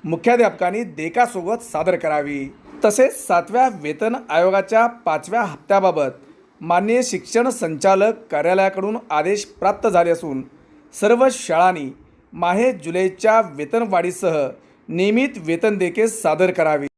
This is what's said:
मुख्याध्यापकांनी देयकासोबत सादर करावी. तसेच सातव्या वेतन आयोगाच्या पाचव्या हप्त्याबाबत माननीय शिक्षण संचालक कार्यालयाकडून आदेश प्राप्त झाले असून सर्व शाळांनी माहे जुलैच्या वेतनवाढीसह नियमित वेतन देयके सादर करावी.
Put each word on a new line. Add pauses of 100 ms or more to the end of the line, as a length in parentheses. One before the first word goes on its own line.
मुख्याध्यापकांनी
देयकासोबत
सादर
करावी. (380)
तसेच
सातव्या (140)
वेतन (140)
आयोगाच्या (200)
पाचव्या
हप्त्याबाबत (500)
माननीय
शिक्षण
संचालक (100)
कार्यालयाकडून (120)
आदेश (160)
प्राप्त
झाले
असून (500)
सर्व
शाळांनी (440)
माहे
जुलैच्या (160)
वेतनवाढीसह (520)
नियमित
वेतन
देयके
सादर
करावी. (100)